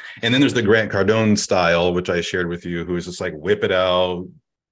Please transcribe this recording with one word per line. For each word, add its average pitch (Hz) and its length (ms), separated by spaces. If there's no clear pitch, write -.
and 117 120
then 131 60
there's 139 140
the 120 80
Grant 107 280
Cardone 107 480
style, 87 560
which 90 160
I 87 120
shared 90 260
with 85 180
you, 85 200
who 90 100
is 87 120
just 87 120
like, 90 140
whip 98 320
it 98 80
out, 90 520